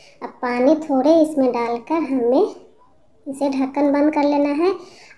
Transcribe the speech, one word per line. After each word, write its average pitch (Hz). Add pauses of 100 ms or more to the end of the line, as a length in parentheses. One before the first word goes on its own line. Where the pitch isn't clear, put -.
(220)
अब - (120)
पानी 247
थोड़े 277
इसमें 285
डालकर 240
हमें 262 (840)
इसे 277
ढक्कन 277
बंद 302
कर 294
लेना 285
है। 349 (460)